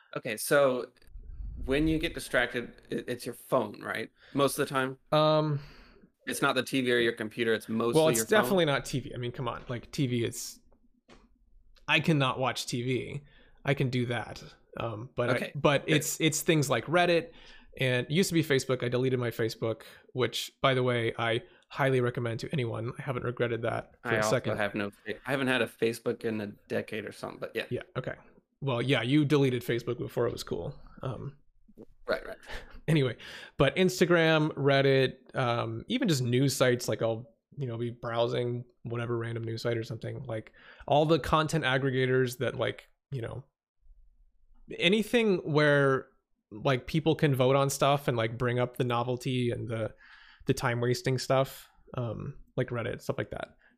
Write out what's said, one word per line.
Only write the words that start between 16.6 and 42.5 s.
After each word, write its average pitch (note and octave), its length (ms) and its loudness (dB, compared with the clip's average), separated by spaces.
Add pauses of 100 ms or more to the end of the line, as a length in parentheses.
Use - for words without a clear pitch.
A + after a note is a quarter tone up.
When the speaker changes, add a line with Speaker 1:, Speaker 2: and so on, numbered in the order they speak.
Speaker 2:
like A#2+ 180 0
Reddit, E3+ 420 2 (500)
and B2 280 0
it - 40 -16
used F#3 200 4
to E3+ 40 -2
be D#3+ 80 4
Facebook. C3 400 0
I B2 60 -2
deleted B2+ 300 0
my A#2+ 120 -2
Facebook, A2+ 520 -4 (300)
which, A#2 380 -2 (120)
by C3+ 120 4
the B2+ 80 2
way, A#2+ 360 0
I A#2 240 0 (260)
highly C3+ 320 2
recommend A#2+ 400 -2
to - 120 -8
anyone. A#2 460 -4
I C#3 40 -12
haven't B2+ 220 -6
regretted A#2+ 380 -2
that A#2 300 -4 (100)
for A#2+ 80 -6
Speaker 1:
I A2+ 40 4
Speaker 2:
a - 40 4
Speaker 1:
also G#2+ 120 2
Speaker 2:
second. A2 260 0
Speaker 1:
have G2+ 180 -2
no G2+ 160 -4
fa-, - 260 -12 (100)
I B2 40 -6
haven't C3+ 180 0
had B2+ 120 2
a A2+ 60 2
Facebook A#2 580 -4
in A2 160 -2
a G#2 60 -6 (220)
decade G#2+ 360 -6
or G2+ 80 -10
something, - 280 -12
but - 140 -8
yeah. A2 140 -2
Speaker 2:
Yeah, B2 140 -6 (140)
okay. - 180 -6 (460)
Well, C3 220 -2
yeah, B2 200 2
you C#3+ 220 4
deleted C3+ 400 4
Facebook A#2+ 340 -2
before A#2+ 280 -2
it - 60 -2
was - 100 -10
cool. - 320 -6 (280)
Um, C3+ 320 -8 (720)
Speaker 1:
Right, - 200 -2
right. - 120 -14 (500)
Speaker 2:
anyway, C3+ 280 2 (420)
but C3+ 180 4
Instagram, E3 800 4
Reddit, C3+ 640 4 (200)
um, A#2 520 -2
even B3 200 0
just C#3 140 2
news B2+ 340 2
sites, B2 320 2
like, A2+ 140 -2
I'll, A2+ 260 -2 (300)
you C#3 80 -6
know, A#2 100 -8
be A#2 140 -4
browsing A#2+ 760 -2 (200)
whatever A#2 340 -4
random A2+ 260 -6
news A2+ 160 -6
site A#2+ 160 -2
or A2+ 60 -4
something, A2+ 440 -10
like, A2+ 260 -8 (340)
all D3 180 4
the D#3+ 140 4
content D#3 460 0
aggregators C3 760 2
that, A#2 180 -4